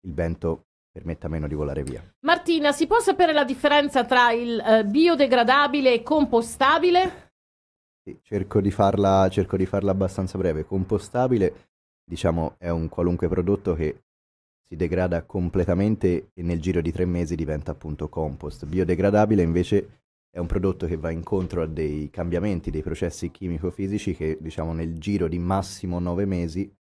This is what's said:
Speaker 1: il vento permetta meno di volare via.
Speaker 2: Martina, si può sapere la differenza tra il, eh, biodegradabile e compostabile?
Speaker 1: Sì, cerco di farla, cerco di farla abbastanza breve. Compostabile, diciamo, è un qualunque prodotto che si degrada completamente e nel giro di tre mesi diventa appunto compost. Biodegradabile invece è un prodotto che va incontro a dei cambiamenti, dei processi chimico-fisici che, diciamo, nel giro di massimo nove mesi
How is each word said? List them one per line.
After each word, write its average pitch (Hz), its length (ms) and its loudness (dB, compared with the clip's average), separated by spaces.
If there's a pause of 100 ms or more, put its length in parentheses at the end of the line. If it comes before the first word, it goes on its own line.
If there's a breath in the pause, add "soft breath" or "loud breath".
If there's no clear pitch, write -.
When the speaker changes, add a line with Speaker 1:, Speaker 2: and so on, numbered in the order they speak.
Speaker 1:
il 82 80 -10
vento 82 500 -4 (260)
permetta 82 380 -10
meno 78 180 -4
di 76 80 -6
volare 73 280 -4
via. 65 200 -10 (180)
Speaker 2:
Martina, 320 520 0
si 302 140 0
può 440 140 2
sapere 370 340 2
la 294 100 4
differenza 285 640 2
tra 247 260 4
il, 233 260 -2
eh, 220 280 4
biodegradabile 269 1040 4
e 233 100 2
compostabile? 311 1200 2 (800)
Speaker 1:
Sì, - 140 -16
cerco 98 400 0
di 98 80 2
farla, 98 580 4
cerco 95 300 0
di 95 80 2
farla 98 240 -2
abbastanza 95 480 -2
breve. 170 260 -2
Compostabile, 104 1040 0 (340)
diciamo, 82 540 -2
è 87 140 -8
un 82 180 -2
qualunque 87 400 0
prodotto 90 460 0
che 78 300 -4 (600)
si 87 100 -14
degrada 85 480 -2
completamente 90 1080 0
e 90 100 -14
nel 85 160 -2
giro 87 220 0
di 82 100 -2
tre 90 140 -2
mesi 87 300 -2
diventa 76 380 -6
appunto 76 360 -8
compost. 73 560 -8
Biodegradabile 92 800 2
invece 87 580 0 (300)
è - 80 -14
un 87 80 -6
prodotto 92 400 -2
che 82 100 -2
va 80 140 -6
incontro 87 500 -4
a 80 60 -2
dei 76 420 -4
cambiamenti, 87 640 -4
dei 78 120 -4
processi 85 480 -6
chimico-fisici 92 840 -4
che, 78 260 -4
diciamo, 80 320 -6
nel 82 260 -4
giro 87 300 -2
di 85 100 -2
massimo 90 600 -4
nove 90 260 -2
mesi 90 500 -4 (120)